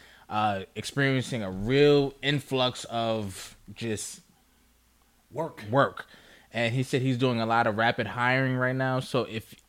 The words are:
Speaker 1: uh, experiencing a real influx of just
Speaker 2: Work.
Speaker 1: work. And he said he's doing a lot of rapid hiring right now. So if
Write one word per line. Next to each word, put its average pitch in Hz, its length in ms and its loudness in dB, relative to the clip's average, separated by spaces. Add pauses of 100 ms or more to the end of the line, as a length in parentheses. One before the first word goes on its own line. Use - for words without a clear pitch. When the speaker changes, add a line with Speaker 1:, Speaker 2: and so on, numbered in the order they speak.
(280)
Speaker 1:
uh, 104 340 0 (140)
experiencing 131 680 -2
a 95 80 -6
real 139 720 4
influx 131 640 -2
of 113 720 -4 (180)
just - 460 -6 (1120)
Speaker 2:
Work. 135 360 -8
Speaker 1:
work. 120 380 2 (460)
And 113 200 0
he 127 120 0
said 131 180 0
he's 131 160 2
doing 123 220 2
a 110 60 0
lot 117 200 4
of 107 100 0
rapid 117 300 2
hiring 127 500 0
right 127 200 0
now. 131 240 0
So 127 220 -2
if 107 340 -8 (120)